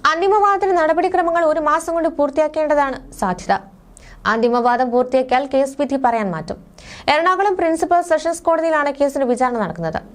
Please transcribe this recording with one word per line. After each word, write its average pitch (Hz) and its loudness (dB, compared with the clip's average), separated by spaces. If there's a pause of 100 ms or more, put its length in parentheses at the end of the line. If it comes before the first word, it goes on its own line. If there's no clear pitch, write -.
(120)
അന്തിമവാദത്തിന് 392 2
നടപടിക്രമങ്ങൾ 339 0
ഒരു 311 2
മാസം 320 0
കൊണ്ട് 330 0
പൂർത്തിയാക്കേണ്ടതാണ് 294 -2
സാധ്യത. 190 -2 (680)
അന്തിമവാദം 240 2
പൂർത്തിയാക്കിയാൽ 254 0
കേസ് 269 0
വിധി 285 -2
പറയാൻ 233 0
മാറ്റും. 160 -8 (560)
എറണാകുളം 370 2
പ്രിൻസിപ്പൽ 349 2
സെഷൻസ് 330 -2
കോടതിയിലാണ് 320 0
കേസിന് 277 0
വിചാരണ 247 0
നടക്കുന്നത്. 170 -4 (140)